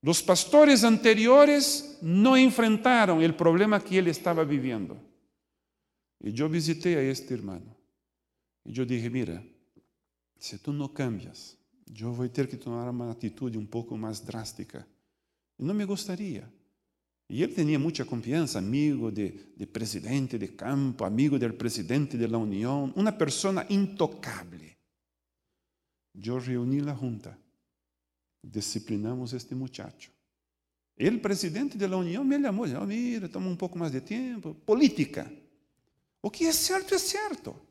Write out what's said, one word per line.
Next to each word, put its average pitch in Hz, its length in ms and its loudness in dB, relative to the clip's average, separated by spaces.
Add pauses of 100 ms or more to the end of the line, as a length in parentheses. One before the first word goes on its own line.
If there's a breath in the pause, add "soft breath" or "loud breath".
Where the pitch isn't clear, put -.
Los 156 200 2
pastores 269 600 8
anteriores 240 1160 6
no 202 360 6
enfrentaron 220 840 6
el 165 120 4
problema 185 480 4
que 185 140 0
él 185 100 4
estaba 165 360 0
viviendo. 127 520 -2 (1200)
Y - 120 -8
yo 127 160 -2
visité 165 480 0
a 143 60 2
este 131 320 -2
hermano. 101 420 -10 (880)
Y - 80 -16
yo 123 140 -2
dije, 120 240 -4
"Mira, 110 340 -6 (920)
si - 220 -16
tú - 120 -8
no 143 220 -6
cambias, - 640 -8 (300)
yo 110 240 -10
voy 123 160 -4
a 120 60 -8
tener 135 160 -2
que 120 80 -12
tomar 120 320 -8
una 123 220 -8
actitud 113 440 -8
un 110 100 -8
poco 117 320 -10
más 110 260 -10
drástica". - 640 -14 (720)
Y - 60 -10
no 165 100 -4
me 208 120 -2
gustaría. 190 600 -8 (800)
Y 131 140 -4
él - 140 -2
tenía 151 240 2
mucha 147 260 -2
confianza, 120 540 -2
amigo 123 500 0
de, - 460 -6
de 101 100 -10
presidente 117 720 -6
de 101 180 -8
campo, 131 480 -4
amigo 131 360 2
del 117 160 -2
presidente 117 600 -4
de 117 120 0
la 113 100 -2
Unión, 117 580 -4
una 214 220 0
persona 175 520 -2
intocable. 117 1080 -4 (1400)
Yo 113 260 -6
reuní 127 420 -2
la 143 140 -4
junta, 117 420 -8 (1040)
disciplinamos 110 920 -8
a 127 40 -8
este 120 180 -12
muchacho. - 560 -12 (840)
El 214 240 2
presidente 202 600 -4
de 196 80 -2
la 185 100 -2
Unión 185 300 -2
me 277 100 2
llamó, 240 300 -2
dijo, 170 180 -4
"Mira, 226 420 -4
toma 185 200 -8
un 175 100 -4
poco 180 200 -6
más 165 140 -4
de 131 100 -6
tiempo". 220 520 -8
Política. - 760 0 (920)
O 311 100 -6
que 330 160 0
es 320 80 2
cierto, 381 400 -2
es 359 60 0
cierto. 403 540 -6 (160)